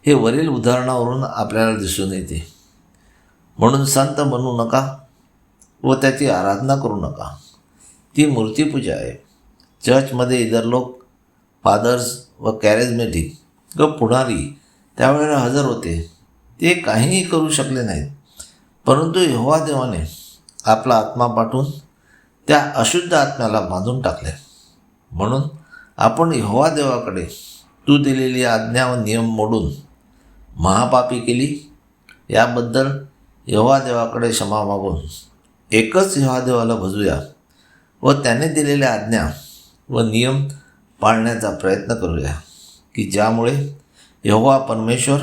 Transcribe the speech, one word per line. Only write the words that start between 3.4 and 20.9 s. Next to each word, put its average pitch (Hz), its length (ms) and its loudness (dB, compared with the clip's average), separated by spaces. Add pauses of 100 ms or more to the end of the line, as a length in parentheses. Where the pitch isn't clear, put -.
म्हणून 135 260 4
संत 143 360 0
बनू 123 440 -2
नका 131 320 -2 (880)
व 131 120 2
त्याची 135 360 0
आराधना 101 460 0
करू 117 200 -4
नका, - 400 -8 (800)
ती 147 100 4
मूर्तीपूजा 117 680 0
आहे. 58 300 -8 (640)
चर्चमध्ये 123 600 2
इतर 113 160 0
लोक, 123 380 -2 (600)
फादर्स 117 540 2 (200)
व 110 140 -2
कॅरिझमॅटिक 110 880 0 (400)
व 151 60 6
पुढारी 123 760 -2 (380)
त्यावेळेला 147 400 2
हजर 131 260 0
होते, 85 460 -4 (500)
ते 170 140 2
काहीही 190 500 0
करू 160 240 0
शकले 131 340 -2
नाहीत, 78 280 -4 (760)
परंतु 165 320 2
यहोवा 151 460 2
देवाने 123 540 -4 (460)
आपला 113 300 2